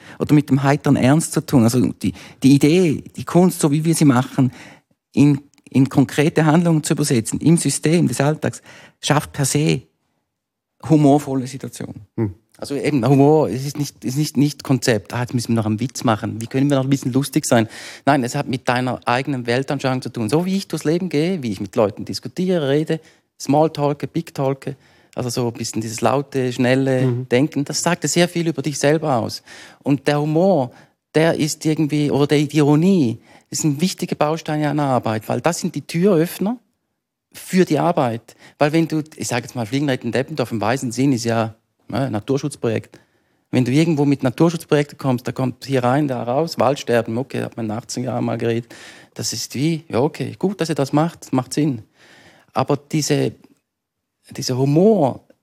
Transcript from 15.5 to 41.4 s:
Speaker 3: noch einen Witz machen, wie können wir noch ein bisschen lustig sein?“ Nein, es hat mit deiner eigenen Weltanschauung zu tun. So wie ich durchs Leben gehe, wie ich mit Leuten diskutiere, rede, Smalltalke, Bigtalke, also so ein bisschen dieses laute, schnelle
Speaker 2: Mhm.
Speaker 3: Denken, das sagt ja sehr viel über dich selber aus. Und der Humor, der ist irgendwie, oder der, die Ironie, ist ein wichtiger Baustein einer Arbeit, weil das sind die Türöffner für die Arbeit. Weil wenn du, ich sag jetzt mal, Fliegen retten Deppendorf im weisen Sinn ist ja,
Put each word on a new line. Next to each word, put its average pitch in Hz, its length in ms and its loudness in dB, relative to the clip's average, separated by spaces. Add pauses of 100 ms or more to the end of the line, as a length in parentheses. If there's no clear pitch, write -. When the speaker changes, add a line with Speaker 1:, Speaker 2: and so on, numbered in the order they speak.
Speaker 3:
noch 110 100 -2
einen 107 140 -2
Witz - 240 -8
machen, 107 380 -2
wie 117 60 -10
können 135 220 0
wir 143 80 2
noch 131 60 0
ein 135 60 -4
bisschen 135 240 -2
lustig 139 320 -2
sein?“ 113 240 2 (360)
Nein, 139 180 2
es 123 120 -4
hat 143 140 -4
mit - 180 -6
deiner 127 380 -2
eigenen 127 420 -2
Weltanschauung 131 540 -2
zu 127 80 -10
tun. 113 200 -4
So 165 160 0
wie 190 120 -2
ich 190 100 -6
durchs 160 160 -8
Leben 175 260 0
gehe, 160 320 -2
wie 117 100 -4
ich 92 100 -6
mit 98 140 -8
Leuten 107 300 0
diskutiere, 170 640 -4
rede, 156 300 0 (400)
Smalltalke, 147 680 0
Bigtalke, 135 680 -6 (400)
also 123 140 -4
so 120 180 -2
ein 113 60 -4
bisschen 113 280 -6
dieses 113 200 -8
laute, 127 500 0
schnelle 131 560 2
Speaker 2:
Mhm. 123 220 -4
Speaker 3:
Denken, 139 360 2
das - 160 -6
sagt 175 220 -2
ja 147 60 0
sehr 175 180 2
viel 170 200 -2
über 151 140 -4
dich 143 160 -4
selber 151 400 0
aus. 104 240 -4 (420)
Und 139 240 0
der 147 140 2
Humor, 156 500 2 (440)
der 160 200 2
ist - 300 -4
irgendwie, 151 460 0
oder 143 160 2
der, 147 160 2
die 147 140 -2
Ironie, 151 600 4 (300)
ist - 140 -8
ein 143 180 0
wichtiger 180 340 -4
Baustein 151 500 -2
einer 147 180 0
Arbeit, 113 460 -2
weil 120 100 -2
das 170 200 -2
sind 175 160 -6
die 143 60 -8
Türöffner 185 760 0 (760)
für - 320 0
die 151 160 0
Arbeit. 151 560 -2 (220)
Weil 147 160 2
wenn 165 160 2
du, 151 120 -2 (140)
ich - 140 -8
sag 120 140 -4
jetzt - 120 -14
mal, 120 100 -4
Fliegen 139 240 -2
retten 120 220 -4
Deppendorf 131 400 -4
im 113 80 -4
weisen 120 320 -2
Sinn 131 220 2
ist 117 120 -2
ja, 113 300 -2 (320)